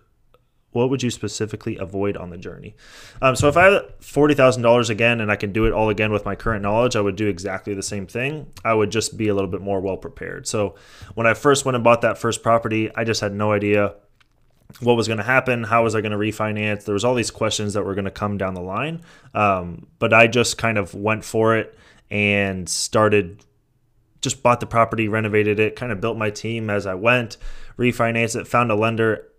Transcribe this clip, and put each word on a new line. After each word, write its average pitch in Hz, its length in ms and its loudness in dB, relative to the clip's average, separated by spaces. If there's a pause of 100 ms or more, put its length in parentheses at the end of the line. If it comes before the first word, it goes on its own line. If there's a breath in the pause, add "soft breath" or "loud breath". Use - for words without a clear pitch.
(720)
what 127 180 0
would 127 120 -2
you 123 80 -2
specifically - 680 -8
avoid 98 400 -4
on 87 100 -12
the 87 80 -14
journey? 92 380 -16 (480 loud breath)
Um, 131 120 4
so 147 140 2
if 143 80 2
I 175 80 6
had 196 180 6 (180)
forty 147 340 0
thousand 131 280 4
dollars 117 280 4
again 117 320 0
and 104 100 -2
I 101 40 0
can 101 160 -6
do 110 120 2
it 113 80 2
all 110 160 2
again 107 240 0
with 104 140 -2
my 98 80 -4
current 107 280 -4
knowledge, 117 340 2
I 107 40 2
would 98 160 0
do 107 120 -2
exactly 95 440 -6
the 98 100 -6
same 98 240 -8
thing. 135 460 -8 (100)
I 113 120 2
would 104 160 2
just 107 260 -2
be 107 120 0
a 101 60 2
little 98 160 -2
bit 95 120 -6
more 98 180 -2
well 95 160 -4
prepared. 90 500 -12
So 104 280 -2 (400 loud breath)
when 117 120 0
I 113 60 6
first 139 320 4
went 127 120 0
and 117 80 0
bought 117 180 6
that 110 160 2
first 113 240 -2
property, 110 520 2
I 113 100 -2
just 110 180 -2
had 104 100 -2
no 104 200 0
idea 104 420 2 (840)
what 120 160 4
was 110 100 2
gonna 110 160 -2
happen, 127 400 2
how 117 220 2
was 110 100 0
I 110 60 0
gonna 104 180 -2
refinance. 107 640 -2
There 104 100 -2
was 101 100 0
all 123 100 2
these 117 160 -2
questions 104 440 -4
that 98 100 -2
were 98 100 -4
gonna 98 160 -4
come 104 280 -4
down 95 160 -4
the 87 80 -10
line, 135 400 -8 (320 loud breath)
um, 95 520 0 (140)
but 110 120 0
I 117 140 10
just 117 320 0
kind 113 200 -2
of 95 160 -4
went 104 280 -2
for 113 340 2
it - 220 -6 (320 soft breath)
and 101 580 0
started, 104 760 2 (760)
just - 220 -6
bought 120 160 4
the 117 80 -8
property, 113 400 0
renovated 107 540 0
it, 107 160 0
kind 123 160 -8
of 95 80 -6
built 113 160 -2
my 107 140 -2
team 110 400 -6
as 101 160 -2
I 95 80 -4
went, 113 420 0 (420 loud breath)
refinanced 117 640 0
it, 101 80 -10
found 120 240 2
a - 20 2
lender 110 540 0 (100)